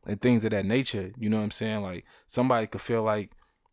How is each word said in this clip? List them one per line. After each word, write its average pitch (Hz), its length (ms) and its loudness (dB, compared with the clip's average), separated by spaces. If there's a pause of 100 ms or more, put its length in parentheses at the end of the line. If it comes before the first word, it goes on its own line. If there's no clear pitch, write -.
and 101 140 -4
things 123 220 6
of 110 80 0
that 101 140 0
nature, 104 520 0
you 110 120 -2
know 107 80 2
what 107 60 0
I'm 107 80 -4
saying? 107 320 -4
Like, 90 220 -8 (220)
somebody 123 400 2
could - 140 -10
feel 117 220 0
like 107 280 0 (420)